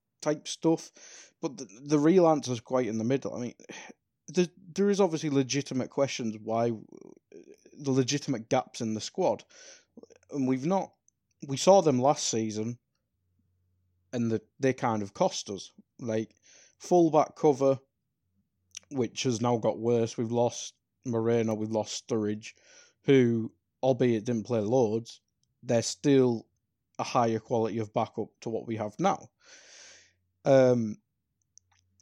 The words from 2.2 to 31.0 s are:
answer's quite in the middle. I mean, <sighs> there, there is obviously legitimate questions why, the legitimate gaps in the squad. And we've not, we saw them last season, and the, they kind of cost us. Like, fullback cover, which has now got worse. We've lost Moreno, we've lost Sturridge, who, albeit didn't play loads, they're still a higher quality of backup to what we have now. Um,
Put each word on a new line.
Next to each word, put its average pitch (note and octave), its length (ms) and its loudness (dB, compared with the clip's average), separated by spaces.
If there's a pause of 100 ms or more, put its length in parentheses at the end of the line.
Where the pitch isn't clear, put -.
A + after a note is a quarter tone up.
answer's B2+ 320 0
quite B2+ 260 -2
in A2 120 -4
the A2+ 60 -4
middle. C3 300 -2
I F#2+ 60 -8
mean, B2 140 -10 (380)
<sighs> - 360 -20
there, F3+ 180 0 (280)
there G3+ 160 0
is G3 100 0
obviously D#3+ 300 0
legitimate C3+ 600 -2
questions B2 520 -4
why, A2+ 280 0 (1120)
the C#3 80 -2
legitimate C3 580 -2
gaps - 320 -2
in A2 140 -4
the G#2+ 60 -6
squad. C3+ 440 -4 (880)
And C#3 160 -2
we've C3 180 -2
not, F#3+ 240 -2 (560)
we C#3 100 -6
saw F#3+ 240 8
them D3 200 2
last C#3+ 280 2
season, A2 500 -4 (1300)
and A#2 180 -2
the, A2 120 -2 (160)
they C3 140 2
kind A2+ 300 -2
of G2 120 -10
cost - 360 -4
us. - 220 -12 (260)
Like, A2 360 -6 (440)
fullback D#3+ 580 2
cover, C3+ 420 2 (1120)
which B2+ 340 -4
has A#2+ 160 0
now A#2+ 160 2
got G#2+ 220 -2
worse. A2+ 400 0
We've A2+ 140 -4
lost A#2+ 420 -2 (320)
Moreno, A2+ 480 0
we've G#2+ 160 -6
lost G#2+ 360 -6
Sturridge, G#2+ 460 -4 (520)
who, A#2+ 460 4 (320)
albeit B2 440 2
didn't A2+ 200 -4
play A#2+ 140 -2
loads, A2+ 640 0 (400)
they're A#2+ 180 0
still B2+ 680 2 (520)
a A#2+ 60 -6
higher A#2 340 0
quality A2+ 400 -2
of G#2+ 160 -8
backup A2 340 -4 (140)
to A#2+ 80 -8
what A2 160 -8
we A2+ 100 -6
have G#2+ 220 -6
now. E3+ 320 -2 (1120)
Um, B2+ 540 4 (1040)